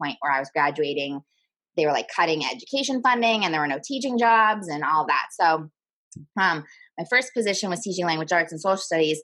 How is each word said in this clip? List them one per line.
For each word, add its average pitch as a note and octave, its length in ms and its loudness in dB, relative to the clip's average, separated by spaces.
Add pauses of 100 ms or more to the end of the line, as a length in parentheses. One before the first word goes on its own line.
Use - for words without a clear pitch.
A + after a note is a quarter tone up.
point C#3+ 200 -6
where C#3+ 100 0
I C3+ 80 2
was C#3 160 -6
graduating, C#3+ 640 -2 (560)
they D#3+ 100 2
were, D3 60 2
like, C3 240 -2
cutting D#3+ 300 0
education C4 560 -4
funding A#3 420 2
and E3+ 100 0
there D#3 80 0
were D3 60 0
no C#3 160 -4
teaching C4 340 -4
jobs A3 520 4
and D3 160 -4
all D3+ 220 2
that. C#3+ 200 0 (100)
So, D#3+ 300 2 (720)
um, E3 240 2 (340)
my E3+ 120 -4
first B3 260 2
position G3+ 340 0
was F3 120 -4
teaching F3 240 -4
language D#3+ 260 0
arts E3+ 200 2
and D#3+ 100 -10
social F#3+ 160 2
studies. D#3 460 0